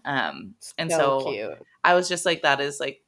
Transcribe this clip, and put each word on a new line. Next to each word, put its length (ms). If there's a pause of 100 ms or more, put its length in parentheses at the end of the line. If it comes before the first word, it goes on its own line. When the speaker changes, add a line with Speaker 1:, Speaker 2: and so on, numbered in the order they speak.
Speaker 1:
Um, 500 (220)
and 140
Speaker 2:
So 300
Speaker 1:
so 120
Speaker 2:
cute. 260 (240)
Speaker 1:
I 120
was 140
just 180
like, 160
"That 180
is, 200
like, 280